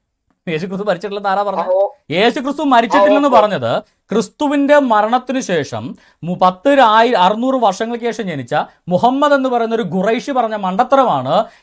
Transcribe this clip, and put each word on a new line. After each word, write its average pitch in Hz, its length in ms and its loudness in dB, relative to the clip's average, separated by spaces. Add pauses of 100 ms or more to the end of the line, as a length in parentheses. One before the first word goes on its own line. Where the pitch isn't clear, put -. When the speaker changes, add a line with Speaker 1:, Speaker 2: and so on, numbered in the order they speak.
(480)
Speaker 1:
യേശുക്രിസ്തു 185 360 -6
മരിച്ചിട്ടില്ലെന്ന് 202 440 -4
ആരാ 196 140 0
പറഞ്ഞത്? 180 220 -4
Speaker 2:
ആ, 180 40 -4
ഓ. 196 200 0 (220)
Speaker 1:
യേശുക്രിസ്തു 240 520 -2
മരിച്ചിട്ടില്ലെന്ന് 277 680 2
Speaker 2:
ആ, - 20 0
ഓക്കെ. 240 100 6
Speaker 1:
പറഞ്ഞത് 165 420 -2 (300)
ക്രിസ്തുവിന്റെ 285 640 0
മരണത്തിന് 240 640 0
ശേഷം 135 560 -6 (280)
മു-, 175 140 -6
പത്ത് 226 420 2
ആയി-, 226 360 4
അറുന്നൂറ് 214 380 2
വർഷങ്ങൾക്ക് 226 500 -2
ശേഷം 170 640 -6 (200)
മുഹമ്മദ് 254 440 2
എന്ന് 262 160 2
പറയുന്ന 233 260 -2
ഒരു 226 80 -2
ഖുറൈശി 196 480 -2
പറഞ്ഞ 226 240 -2
മണ്ടത്തരമാണ്, 196 880 0 (180)